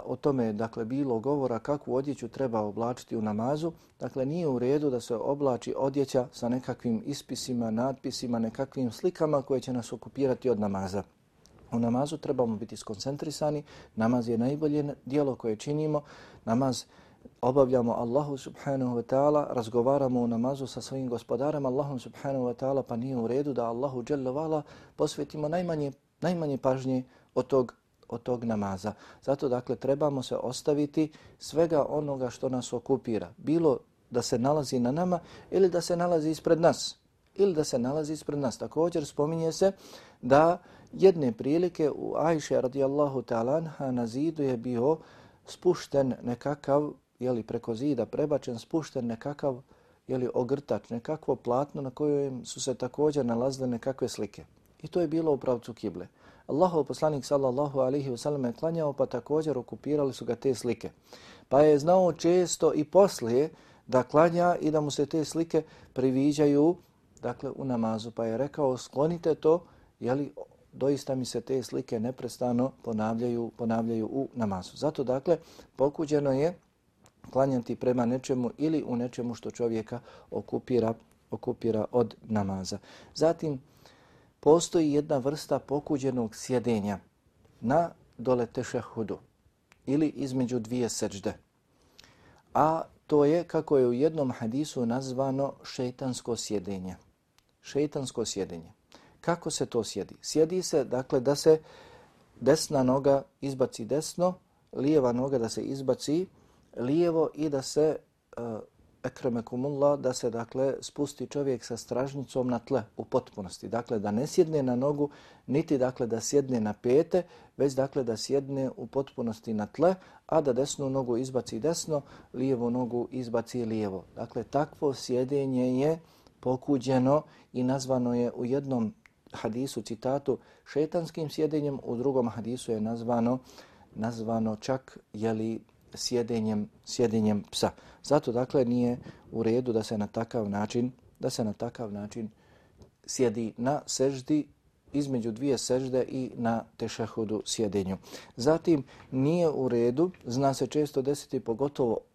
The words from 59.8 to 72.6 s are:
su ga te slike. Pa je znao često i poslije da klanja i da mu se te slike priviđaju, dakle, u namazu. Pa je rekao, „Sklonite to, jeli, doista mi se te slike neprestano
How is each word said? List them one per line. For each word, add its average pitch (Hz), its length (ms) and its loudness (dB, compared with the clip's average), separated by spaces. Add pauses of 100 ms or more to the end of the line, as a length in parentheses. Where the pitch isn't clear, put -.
su 123 120 -10
ga 117 100 0
te 131 200 0
slike. 117 340 -4 (600)
Pa 135 120 6
je 151 180 8
znao 175 340 4
često 170 600 2
i 147 100 0
poslije 147 640 4 (380)
da 127 160 4
klanja 170 580 6
i 151 100 2
da 151 100 2
mu 147 100 -2
se 147 140 0
te 151 200 -2
slike 165 380 0 (300)
priviđaju, 143 840 4 (460)
dakle, 127 340 -6
u - 100 -8
namazu. 113 460 -2
Pa 117 140 -4
je 113 120 -2
rekao, 135 400 0
„Sklonite 160 580 0
to, 165 280 4 (360)
jeli, 135 340 -2 (400)
doista 135 420 0
mi 127 100 -2
se 117 160 -6
te 131 220 -2
slike 131 360 -4
neprestano 123 720 -2 (120)